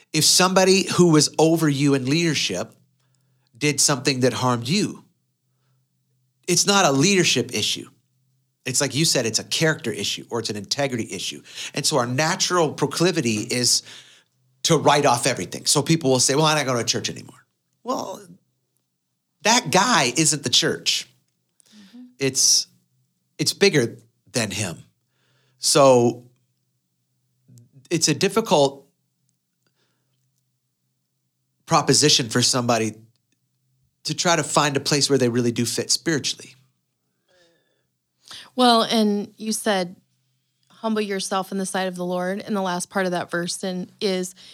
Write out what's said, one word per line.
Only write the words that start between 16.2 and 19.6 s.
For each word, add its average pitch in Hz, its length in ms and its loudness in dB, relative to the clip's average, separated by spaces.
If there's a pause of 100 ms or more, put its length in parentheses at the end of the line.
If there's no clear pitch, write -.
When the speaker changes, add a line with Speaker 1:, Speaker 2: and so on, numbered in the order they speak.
Speaker 1:
"Well, 156 100 2
I'm 156 120 2
not 143 80 -2
going 123 120 -2
to 113 60 -2
church 113 260 -4
anymore." - 360 -16 (380)
Well, 208 380 -8 (1200)
that 214 300 0